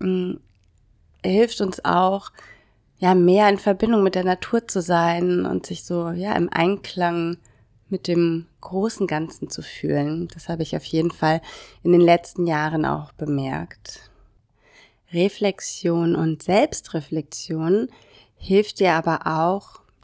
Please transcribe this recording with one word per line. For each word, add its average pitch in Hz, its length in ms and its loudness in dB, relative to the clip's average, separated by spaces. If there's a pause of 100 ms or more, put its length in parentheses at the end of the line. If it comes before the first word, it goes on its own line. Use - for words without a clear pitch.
mm, 185 320 -2 (920)
hilft 214 360 2
uns 185 240 -4
auch, 185 480 2 (680)
ja, 180 160 4
mehr 185 360 6
in 196 80 2
Verbindung 214 440 2
mit 190 120 2
der 185 100 0
Natur 185 420 -2
zu - 140 -4
sein 175 640 2
und 180 220 -4
sich - 180 -10
so, 170 260 -4
ja, 180 260 -4
im 175 140 0
Einklang 170 840 -2 (540)
mit 190 160 -6
dem 170 400 0 (160)
großen 196 440 -4
Ganzen 156 440 -6
zu - 100 -12
fühlen. 151 720 -4
Das - 160 -20
habe 165 140 -4
ich 156 120 -8
auf 151 100 -6
jeden 165 260 0
Fall 160 320 0 (400)
in 175 100 4
den 175 80 8
letzten 175 460 4
Jahren 156 400 0
auch 151 260 -4
bemerkt. 147 960 -8 (1040)
Reflexion 170 1000 0
und 160 300 -2
Selbstreflexion 170 1400 -2 (480)
hilft 202 420 0
dir 185 160 4
aber 160 320 0
auch, 165 540 -2 (240)